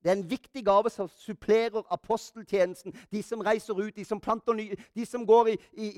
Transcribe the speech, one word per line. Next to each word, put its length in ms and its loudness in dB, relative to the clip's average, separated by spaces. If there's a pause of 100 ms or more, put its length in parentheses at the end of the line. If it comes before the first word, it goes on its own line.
Det 80 0
er 80 4
en 120 -6
viktig 360 -8
gave 240 6
som 240 -8
supplerer 800 0
aposteltjenesten. 1000 -4 (160)
De 120 -6
som 220 -8
reiser 320 -2
ut, 180 -4
de 100 -12
som 160 -6
planter 360 -2
ny, 140 -8 (240)
de 100 -6
som 200 -8
går 280 6
i, 40 -2 (200)
i, 200 -6